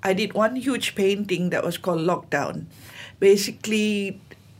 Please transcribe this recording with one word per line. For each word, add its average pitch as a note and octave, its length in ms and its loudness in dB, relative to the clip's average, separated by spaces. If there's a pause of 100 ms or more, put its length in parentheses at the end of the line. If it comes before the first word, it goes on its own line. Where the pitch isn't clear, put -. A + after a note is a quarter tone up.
I G3 120 2
did G3+ 200 -2
one A3 220 2
huge B3 380 -2
painting F#3+ 560 0
that - 140 -2
was E3+ 140 -4
called E3+ 220 -2
Lockdown. D#3 680 -2 (520)
Basically, G3+ 1000 2 (420)